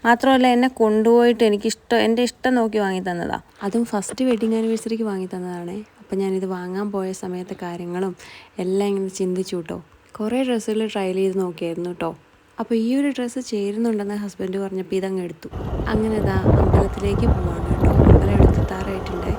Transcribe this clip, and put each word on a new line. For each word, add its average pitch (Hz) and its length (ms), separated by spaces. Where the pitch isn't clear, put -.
മാത്രമല്ല 254 500
എന്നെ 254 140
കൊണ്ടുപോയിട്ട് 233 680
എനിക്കിഷ്ടം, 214 560
എൻ്റെ 226 240
ഇഷ്ടം - 300
നോക്കി 214 240
വാങ്ങി 190 240
തന്നതാണ്. 175 320
അതും 233 240
ഫസ്റ്റ് 214 380
വെഡ്ഡിങ് 226 300
ആനിവേഴ്സറിക്ക് 226 520
വാങ്ങി 185 220
തന്നതാണേ. 180 440
അപ്പം 196 220
ഞാനിത് 190 320
വാങ്ങാൻ 185 400
പോയ 190 120
സമയത്തെ 185 400
കാര്യങ്ങളും 175 500
എല്ലാം 196 260
ഇങ്ങനെ 190 300
ചിന്തിച്ചു 185 400
കേട്ടോ. 175 180
കുറേ 233 300
ഡ്രസ്സുകൾ 220 320
ട്രയൽ 190 260
ചെയ്ത് 190 240
നോക്കിയായിരുന്നു 175 480
കേട്ടോ. 165 180
അപ്പോൾ 233 140
ഈ 233 40
ഒരു 285 180
ഡ്രസ്സ് 247 260
ചേരുന്നുണ്ടെന്ന് 208 720
ഹസ്ബൻഡ് 190 400
പറഞ്ഞപ്പോൾ 190 360
ഇതങ്ങ് 190 260
എടുത്തു. - 220
അങ്ങനെ 220 260
ദാ 190 80
അമ്പലത്തിലേക്ക് 202 720
പോവാണ് - 360
കേട്ടോ. - 180
അമ്പലം 196 300
എടുത്തെത്താറായിട്ടുണ്ടേ. 190 960